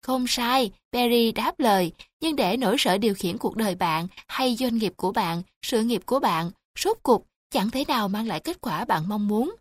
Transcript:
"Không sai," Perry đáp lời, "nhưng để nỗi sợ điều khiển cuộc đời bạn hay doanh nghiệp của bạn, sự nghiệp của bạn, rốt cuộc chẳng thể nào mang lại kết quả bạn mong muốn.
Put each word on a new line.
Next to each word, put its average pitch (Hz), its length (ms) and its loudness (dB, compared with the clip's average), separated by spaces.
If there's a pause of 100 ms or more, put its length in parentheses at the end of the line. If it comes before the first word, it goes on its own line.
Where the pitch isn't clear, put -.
"Không 254 260 -2
sai," 240 440 0 (200)
Perry 240 400 4
đáp 226 280 -4
lời, 196 320 4 (300)
"nhưng 311 140 -2
để 220 220 2
nỗi 226 220 2
sợ 190 180 2
điều 208 160 2
khiển 185 240 -4
cuộc - 180 -4
đời 208 200 -2
bạn 165 320 -2 (200)
hay 254 280 0
doanh 233 220 -2
nghiệp 214 200 -2
của 185 140 -2
bạn, 175 320 -2 (180)
sự 220 220 0
nghiệp 233 220 0
của 254 140 0
bạn, 175 320 0 (280)
rốt 440 240 0
cuộc 226 220 4 (260)
chẳng 220 200 0
thể 277 160 -4
nào 233 200 0
mang 208 200 -4
lại 170 120 -4
kết - 220 -8
quả 196 240 -4
bạn 180 240 -2
mong 208 180 -2
muốn. 240 340 0